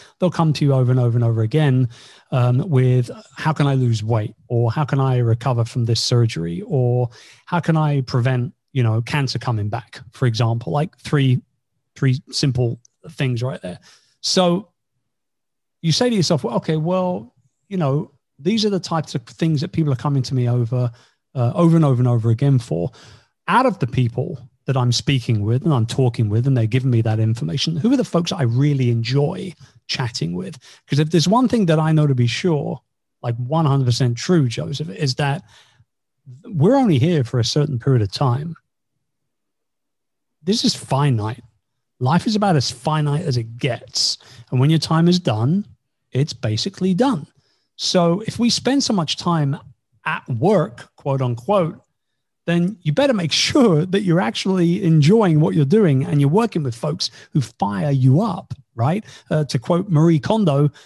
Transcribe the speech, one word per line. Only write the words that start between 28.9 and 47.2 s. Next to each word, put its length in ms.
chatting 460
with? 240
'Cause 120
if 120
there's 160
one 200
thing 200
that 120
I 120
know 160
to 80
be 120
sure, 540
like, 160
one 280
hundred 200
percent 320
true, 300
Joseph, 420
is 260
that 280
we're 300
only 220
here 260
for 160
a 60
certain 340
period 220
of 100
time. 440
This 220
is 120
finite. 680
Life 280
is 80
about 200
as 160
finite 520
as 140
it 200
gets. 600
And 100
when 100
your 100
time 280
is 120
done, 460
it's 220
basically 600
done. 340